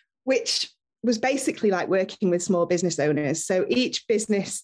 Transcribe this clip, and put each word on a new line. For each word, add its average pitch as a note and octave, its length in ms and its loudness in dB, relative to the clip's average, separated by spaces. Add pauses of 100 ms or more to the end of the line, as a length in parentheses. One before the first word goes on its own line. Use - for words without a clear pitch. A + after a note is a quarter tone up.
(240)
which - 440 0 (380)
was A3+ 120 2
basically C4 520 0
like F3+ 200 0
working F#3+ 400 0
with F3 120 2
small F3 240 2
business F3 320 0
owners. D3+ 480 0
So F#3 220 0
each B3 400 -2
business, G#3+ 560 -2